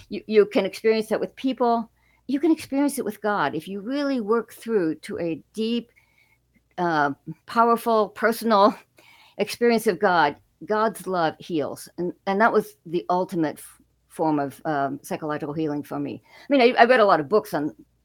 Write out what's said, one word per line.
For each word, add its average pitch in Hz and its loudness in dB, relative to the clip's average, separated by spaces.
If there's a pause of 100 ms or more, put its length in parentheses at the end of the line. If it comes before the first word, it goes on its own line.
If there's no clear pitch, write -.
You, 202 -8
you 208 4
can 202 0
experience 220 -2
that 214 -2
with - -8
people. 240 -2 (380)
You 277 -2
can 339 2
experience 285 0
it 233 -4
with - -8
God. 180 0
If 160 -6
you 196 -8
really 269 -2
work 220 -2
through 180 -2
to - -12
a 170 -4 (140)
deep, 233 -4 (880)
uh, 156 0 (340)
powerful, 233 2
personal 220 2 (640)
experience 226 0
of 180 0
God, 165 2 (280)
God's 214 -2
love 170 0
heals. 151 -6
And, 175 -6 (140)
and 196 0
that 226 4
was 208 -2 (100)
the 170 -6
ultimate 180 -2
f-, - -20 (280)
form 156 -2
of, 139 -6
um, 139 -4
psychological 151 -8
healing 147 -4
for 143 -10
me. 135 -10 (180)
I - -6
mean, 285 4
I, 240 4
I 240 10
read 247 4
a 214 6
lot 180 4
of 139 -6
books 202 0
on, 151 -4 (300)